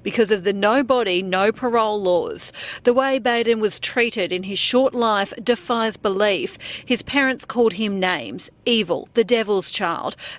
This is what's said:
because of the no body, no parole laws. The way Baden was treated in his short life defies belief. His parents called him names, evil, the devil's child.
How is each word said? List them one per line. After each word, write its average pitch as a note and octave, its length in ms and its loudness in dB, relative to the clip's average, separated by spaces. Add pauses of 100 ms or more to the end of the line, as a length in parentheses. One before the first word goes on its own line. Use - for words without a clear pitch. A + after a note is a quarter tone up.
because G#3 280 0
of F#3+ 140 0
the G3+ 100 2
no G#3 280 2
body, A3 380 2
no F#3+ 320 2
parole A3 480 0
laws. E3+ 540 0 (300)
The A#3+ 100 6
way C4+ 240 2
Baden A#3 420 2
was G#3 180 0
treated A3 540 -2
in F#3 120 -4
his G3 140 -6
short B3+ 360 2
life G#3+ 480 0
defies A3+ 560 0
belief. G3 580 0 (300)
His A#3+ 160 0
parents C4+ 420 0
called A3+ 300 0
him G3+ 260 -4
names, D#3+ 480 -4 (160)
evil, G#3 480 0
the A#3 120 2
devil's G#3 460 0
child. E3+ 460 -4 (220)